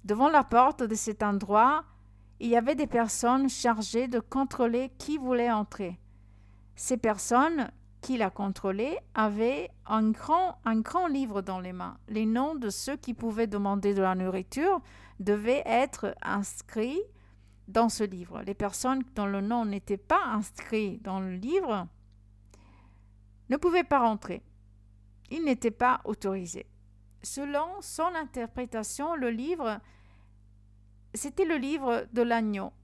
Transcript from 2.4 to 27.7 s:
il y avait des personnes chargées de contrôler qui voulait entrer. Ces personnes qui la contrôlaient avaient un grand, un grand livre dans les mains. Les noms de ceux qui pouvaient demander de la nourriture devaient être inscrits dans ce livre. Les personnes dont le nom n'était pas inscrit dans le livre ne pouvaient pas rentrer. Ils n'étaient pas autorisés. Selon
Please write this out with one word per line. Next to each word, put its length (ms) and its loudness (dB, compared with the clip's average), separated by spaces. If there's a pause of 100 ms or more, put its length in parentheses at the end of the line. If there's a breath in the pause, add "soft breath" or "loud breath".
il 80 -2
y 80 6
avait 180 4
des 120 0
personnes 600 2
chargées 600 0
de 100 0
contrôler 800 0
qui 200 -4
voulait 320 2
entrer. 480 -4 (800 soft breath)
Ces 200 -2
personnes 720 2 (320)
qui 140 -2
la 140 2
contrôlaient 680 -2 (160)
avaient 560 0 (140)
un 260 2
grand, 540 0
un 160 2
grand 260 0
livre 360 -2
dans 160 -6
les 140 -10
mains. 260 -10 (100)
Les 180 0
noms 280 2
de 160 -4
ceux 260 -6
qui 180 -8
pouvaient 320 -2
demander 480 0
de 80 2
la 120 2
nourriture 680 0 (380 loud breath)
devaient 460 2
être 580 0
inscrits 800 -4 (680 soft breath)
dans 200 4
ce 160 -2
livre. 380 -10
Les 120 -6
personnes 480 -2 (120)
dont 120 -2
le 140 -2
nom 240 0
n'était 320 -4
pas 300 2
inscrit 720 -4
dans 220 -6
le 140 -6
livre 540 -2 (1600 soft breath)
ne 80 0
pouvaient 260 4
pas 180 4
rentrer. 420 0 (880)
Ils 120 -6
n'étaient 300 2
pas 320 2
autorisés. 640 -6 (560)
Selon 440 -4 (140)